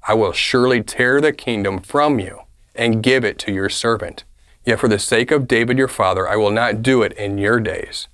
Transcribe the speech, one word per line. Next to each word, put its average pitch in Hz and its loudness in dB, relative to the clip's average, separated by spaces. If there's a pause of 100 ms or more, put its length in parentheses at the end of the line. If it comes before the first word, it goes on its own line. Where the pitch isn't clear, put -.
I 107 2
will 107 2
surely 123 2
tear 127 0
the 147 2
kingdom 98 -4
from 143 0
you 95 -8 (320)
and 113 0
give 127 4
it 101 -2
to - -6
your 95 -2
servant. 107 -4 (400)
Yet 113 0
for - 0
the 104 2
sake 120 0
of 139 0
David 120 2
your 131 0
father, 92 0
I 104 0
will 104 2
not 110 0
do 123 4
it 101 -2
in 101 -6
your 107 2
days - -8